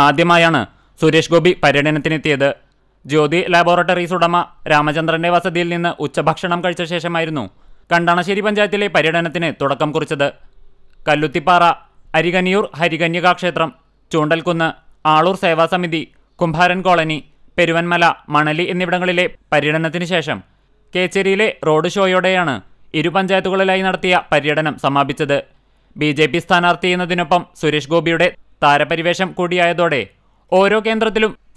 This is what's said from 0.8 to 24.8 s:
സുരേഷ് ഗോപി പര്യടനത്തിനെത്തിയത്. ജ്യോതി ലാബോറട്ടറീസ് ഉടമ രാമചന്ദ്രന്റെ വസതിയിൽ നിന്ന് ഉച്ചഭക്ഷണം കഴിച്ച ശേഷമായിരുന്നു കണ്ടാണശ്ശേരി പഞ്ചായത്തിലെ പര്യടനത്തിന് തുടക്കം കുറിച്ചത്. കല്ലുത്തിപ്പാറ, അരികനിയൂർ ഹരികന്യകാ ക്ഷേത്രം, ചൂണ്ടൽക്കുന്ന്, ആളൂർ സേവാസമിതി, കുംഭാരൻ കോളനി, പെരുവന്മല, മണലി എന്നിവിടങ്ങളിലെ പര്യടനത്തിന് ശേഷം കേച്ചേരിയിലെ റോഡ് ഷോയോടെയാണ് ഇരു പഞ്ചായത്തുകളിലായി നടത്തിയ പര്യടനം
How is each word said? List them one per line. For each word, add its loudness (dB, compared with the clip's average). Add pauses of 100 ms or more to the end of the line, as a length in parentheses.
സുരേഷ് 2
ഗോപി 4 (120)
പര്യടനത്തിനെത്തിയത്. 0 (640)
ജ്യോതി 2 (140)
ലാബോറട്ടറീസ് 2
ഉടമ 2 (360)
രാമചന്ദ്രന്റെ 0
വസതിയിൽ -2
നിന്ന് -2 (140)
ഉച്ചഭക്ഷണം -2
കഴിച്ച -4 (100)
ശേഷമായിരുന്നു -4 (480)
കണ്ടാണശ്ശേരി 0
പഞ്ചായത്തിലെ 0
പര്യടനത്തിന് 0 (120)
തുടക്കം 0
കുറിച്ചത്. -2 (800)
കല്ലുത്തിപ്പാറ, 2 (540)
അരികനിയൂർ 0 (140)
ഹരികന്യകാ 0
ക്ഷേത്രം, -2 (420)
ചൂണ്ടൽക്കുന്ന്, 0 (460)
ആളൂർ 2
സേവാസമിതി, 0 (400)
കുംഭാരൻ 0
കോളനി, 2 (400)
പെരുവന്മല, 0 (300)
മണലി 0
എന്നിവിടങ്ങളിലെ -2 (280)
പര്യടനത്തിന് -2
ശേഷം -2 (560)
കേച്ചേരിയിലെ 0 (180)
റോഡ് 2
ഷോയോടെയാണ് 0 (440)
ഇരു -2
പഞ്ചായത്തുകളിലായി 0
നടത്തിയ 0 (180)
പര്യടനം 0 (100)